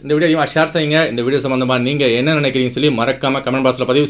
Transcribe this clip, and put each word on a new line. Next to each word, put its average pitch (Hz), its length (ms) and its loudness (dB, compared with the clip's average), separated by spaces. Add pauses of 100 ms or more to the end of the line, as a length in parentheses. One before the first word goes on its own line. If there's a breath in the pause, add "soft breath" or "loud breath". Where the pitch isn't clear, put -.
இந்த 143 120 -2
வீடியோ 160 140 2
அதிகமாக 156 260 0
ஷேர் 156 200 0
செய்யுங்க. 156 340 2
இந்த 117 140 -4
வீடியோ 131 260 0
சம்மந்தமா 127 320 0
நீங்க 135 260 0
என்ன 127 280 2
நினைக்கிறீங்கன்னு 131 440 0
சொல்லி 147 100 2
மறக்காம 135 580 -2
கமெண்ட் 131 220 0
பாக்ஸ்ல 127 180 -2
பதிவு 135 240 2